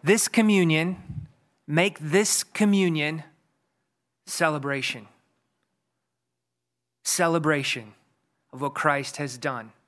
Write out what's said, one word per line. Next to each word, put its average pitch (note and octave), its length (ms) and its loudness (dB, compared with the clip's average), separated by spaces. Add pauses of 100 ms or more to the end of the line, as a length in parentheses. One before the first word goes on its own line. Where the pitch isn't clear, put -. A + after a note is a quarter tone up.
This G3 240 4
communion, F#3 1000 2 (400)
make E3 320 0
this F3 420 0
communion E3 800 0 (1040)
celebration. C#3 800 -4 (2000)
Celebration D3+ 880 0 (580)
of B2+ 80 -14
what C#3+ 140 -4
Christ C#3+ 440 -2
has B2+ 200 -8
done. A#2+ 320 -8 (180)